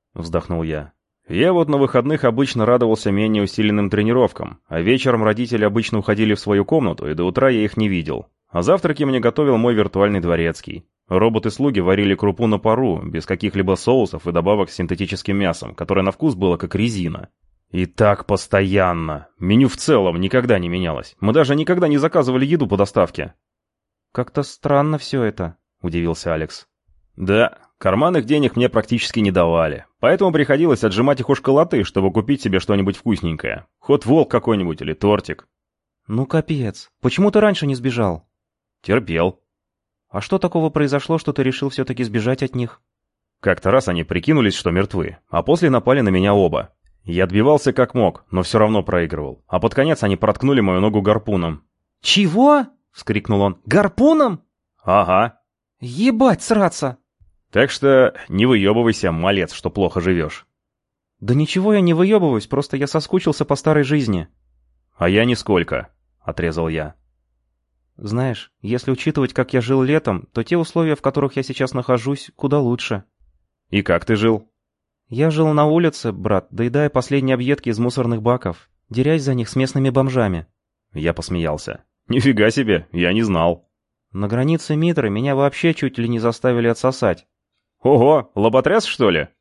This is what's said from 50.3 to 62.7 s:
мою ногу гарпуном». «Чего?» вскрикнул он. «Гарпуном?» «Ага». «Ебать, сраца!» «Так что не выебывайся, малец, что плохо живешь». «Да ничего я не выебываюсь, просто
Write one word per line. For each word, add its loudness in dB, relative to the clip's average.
мою 2
ногу 2
гарпуном». -2
«Чего?» 4
вскрикнул -2
он. 0
«Гарпуном?» 2
«Ага». 2
«Ебать, 0
сраца!» 0
«Так 2
что 4
не 0
выебывайся, 2
малец, -2
что -8
плохо -2
живешь». -2
«Да 0
ничего 0
я 2
не 2
выебываюсь, 2
просто -4